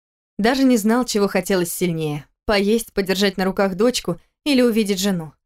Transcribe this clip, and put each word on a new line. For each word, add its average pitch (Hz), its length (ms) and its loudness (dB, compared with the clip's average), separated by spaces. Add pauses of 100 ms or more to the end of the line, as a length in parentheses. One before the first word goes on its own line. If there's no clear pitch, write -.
(380)
Даже 262 260 2
не 254 140 4
знал, 220 260 2
чего 202 240 0
хотелось 185 440 -2
сильнее: 160 540 -4 (200)
поесть, 208 480 0
подержать 190 420 0
на 190 80 -2
руках 196 320 0
дочку 214 420 -2 (260)
или 269 180 2
увидеть 214 360 0
жену. 180 360 -4 (120)